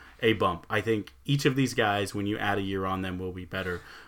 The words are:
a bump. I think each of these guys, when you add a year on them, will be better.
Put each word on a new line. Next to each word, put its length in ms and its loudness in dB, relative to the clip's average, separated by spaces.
a 120 6
bump. 360 0
I 120 0
think 320 0
each 200 2
of 100 4
these 180 2
guys, 400 0
when 140 -2
you 100 0
add 200 0
a 40 0
year 240 -2
on 160 -2
them, 160 -4
will 140 -6
be 140 -10
better. 340 -4